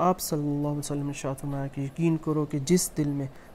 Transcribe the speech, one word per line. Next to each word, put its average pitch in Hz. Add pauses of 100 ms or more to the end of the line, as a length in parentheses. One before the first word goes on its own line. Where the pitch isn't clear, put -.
आप 180
सल्लल्लाहु 147
अलैहि 147
वसल्लम 143
ने 143
इरशाद 139
फरमाया 139
कि 139
यकीन 165
करो 151
कि 147
जिस 175
दिल 147
में 139 (260)